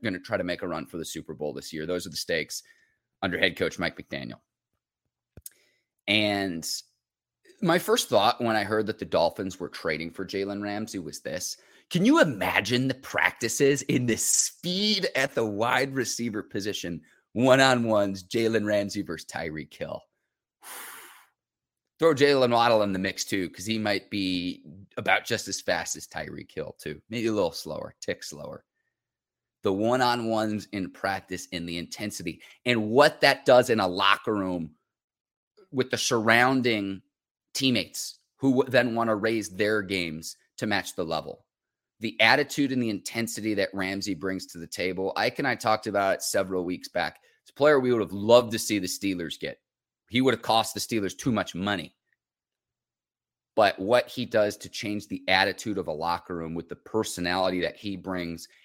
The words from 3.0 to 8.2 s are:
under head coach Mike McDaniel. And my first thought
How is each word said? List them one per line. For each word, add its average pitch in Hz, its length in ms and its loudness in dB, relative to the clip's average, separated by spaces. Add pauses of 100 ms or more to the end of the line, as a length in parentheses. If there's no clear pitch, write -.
under 87 160 -2
head 90 180 0
coach - 220 -4
Mike 82 180 -4
McDaniel. 62 440 -12 (1700)
And 101 640 0 (920)
my 175 160 4
first 214 320 0
thought 110 300 4